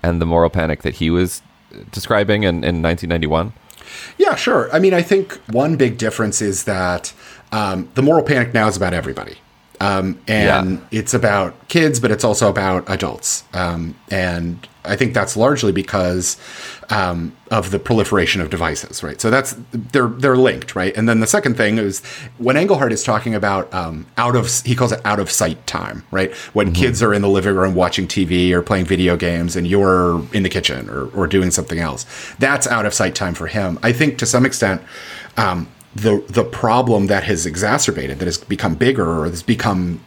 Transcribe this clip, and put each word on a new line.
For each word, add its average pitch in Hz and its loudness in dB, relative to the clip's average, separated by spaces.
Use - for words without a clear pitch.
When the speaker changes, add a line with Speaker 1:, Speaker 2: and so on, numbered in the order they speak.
Speaker 1:
and 85 0
the 82 2
moral 82 4
panic 80 -2
that 76 -4
he 80 -2
was 87 0
describing 104 0
in, 85 0
in 82 0
nineteen 85 -2
ninety-one? 82 0
Speaker 2:
Yeah, 359 4
sure. 156 0
I 160 4
mean, 185 4
I 175 4
think 190 0
one 143 2
big 123 2
difference 110 -2
is 98 -2
that, 92 -2
um, 98 -4
the 127 2
moral 151 6
panic 123 0
now 110 4
is 101 0
about 92 0
everybody. 80 -6
Um, 95 0
and 92 2
Speaker 1:
Yeah. 110 -2
Speaker 2:
it's - -4
about 101 0
kids, 151 2
but 120 2
it's 107 0
also 107 2
about 95 0
adults. - -4
Um, 85 -4
and 87 -4
I 101 -2
think 120 0
that's 107 -2
largely 117 2
because, 92 -2
um, 90 -2
of 95 0
the 98 -2
proliferation 101 2
of 80 -4
devices, - -4
right? 73 -10
So 113 0
that's, 131 2
they're, 123 0
they're 127 2
linked, 123 0
right? 95 -2
And 110 2
then 113 4
the 110 2
second 127 0
thing 107 2
is 101 -2
when 127 2
Engelhardt 147 2
is 104 -4
talking 113 0
about, 98 -2
um, 82 -6
out 120 2
of, 120 0
he 120 0
calls 123 0
it - -6
out 104 2
of 95 -2
sight - -2
time, - -8
right? 95 -2
When 104 2
Speaker 1:
Mm-hmm. 87 2
Speaker 2:
kids 120 2
are 107 4
in 101 2
the 101 4
living 98 4
room 92 2
watching 90 0
T 98 0
V 90 2
or 87 4
playing 92 0
video 87 2
games 85 -2
and 87 -2
you're 92 4
in 101 0
the 92 2
kitchen 65 -4
or, 64 -6
or 92 -2
doing 90 2
something 85 -4
else, 76 -6
that's 135 2
out 113 0
of 104 0
sight 92 0
time 90 -4
for 82 -8
him. 92 -4
I 117 4
think 123 0
to 120 -2
some 123 4
extent, 98 0
um, 92 0
the, 104 2
the 110 0
problem 117 2
that 98 2
has 90 -2
exacerbated, 82 -2
that 78 -4
has 85 -4
become - -4
bigger 98 2
or - -2
has 85 -8
become 92 -2